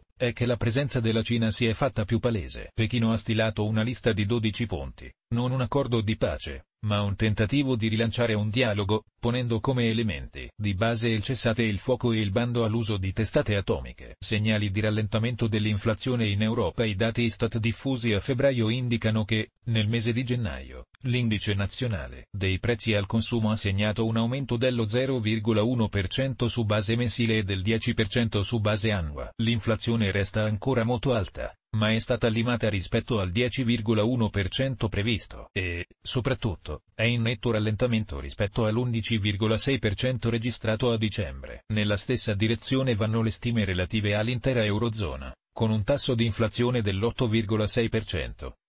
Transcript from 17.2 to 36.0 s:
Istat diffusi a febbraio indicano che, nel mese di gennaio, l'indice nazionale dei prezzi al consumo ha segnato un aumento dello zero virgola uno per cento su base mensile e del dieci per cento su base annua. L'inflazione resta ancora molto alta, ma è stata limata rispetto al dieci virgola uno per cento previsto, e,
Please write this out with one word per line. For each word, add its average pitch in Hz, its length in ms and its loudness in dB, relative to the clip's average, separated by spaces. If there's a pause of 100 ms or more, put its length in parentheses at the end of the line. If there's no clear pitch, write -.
Istat 117 340 0
diffusi 113 560 0
a 101 60 2
febbraio 123 500 2
indicano 113 560 0
che, 110 260 -2 (140)
nel 110 220 2
mese 117 260 0
di 127 100 0
gennaio, 67 600 -4 (200)
l'indice 117 500 2
nazionale 98 760 -4
dei 95 300 0
prezzi 113 340 0
al 101 140 2
consumo 113 420 2
ha 110 80 2
segnato 104 480 0
un 110 120 0
aumento 120 380 -2
dello 117 320 2
zero 127 320 0
virgola 110 440 2
uno 117 260 2
per 98 180 0
cento 131 400 -2
su 113 180 0
base 107 300 2
mensile 113 440 2
e 107 40 0
del 95 200 -2
dieci 113 320 0
per 110 120 2
cento 110 360 0
su 117 160 -2
base 104 320 0
annua. 73 460 -4
L'inflazione 113 720 0
resta 101 320 0
ancora 110 400 0
molto 120 300 0
alta, 90 420 -4 (200)
ma 107 160 4
è 110 80 2
stata 120 280 0
limata 113 420 2
rispetto 104 500 0
al 92 120 0
dieci 123 320 0
virgola 113 400 2
uno 117 260 2
per 98 200 -2
cento 131 380 -2
previsto, - 640 -4
e, 90 360 -4 (140)